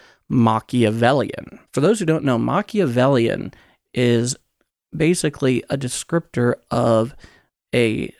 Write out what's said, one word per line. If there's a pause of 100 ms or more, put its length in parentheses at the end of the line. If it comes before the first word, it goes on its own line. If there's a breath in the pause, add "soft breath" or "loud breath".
(280 soft breath)
Machiavellian. (120)
For
those
who
don't
know,
Machiavellian (400 soft breath)
is (600)
basically
a
descriptor (160)
of (600 soft breath)
a,